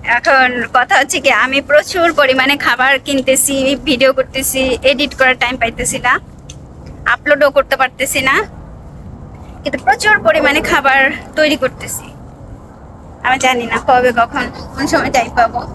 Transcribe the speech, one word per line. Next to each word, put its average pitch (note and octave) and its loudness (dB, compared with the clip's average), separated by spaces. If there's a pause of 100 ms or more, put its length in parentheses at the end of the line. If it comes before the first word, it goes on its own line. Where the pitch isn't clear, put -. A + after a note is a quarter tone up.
(160)
এখন C4 4 (300)
কথা B3+ 2
হচ্ছে D4 -2
কি, C4+ 4 (140)
আমি C4 0 (120)
প্রচুর D#4+ 2 (140)
পরিমাণে C4 2
খাবার B3+ 2 (140)
কিনতেছি, C4+ 0 (320)
ভিডিও C4 4
করতেছি, C4 -2 (280)
এডিট C#4 0
করার B3+ 4
টাইম B3 -2
পাইতেছি A#3+ -4
না, B3+ 4 (1000)
আপলোডও C#4+ 2
করতে C#4 0
পারতেছি C4 -2
না, C#4 2 (1300)
কিন্তু C#4 -6
প্রচুর G#4+ 4 (120)
পরিমাণে D#4 2 (100)
খাবার C4+ 2 (360)
তৈরি D#4 2
করতেছি। - -6 (1200)
আমি B3+ -2
জানি B3+ 0
না A#3 -4
কবে B3 4 (100)
কখন A#3+ -2 (300)
কোন C#4 -6
সময় C4+ 0
টাইম A#3 0
পাবো। A#3 0 (140)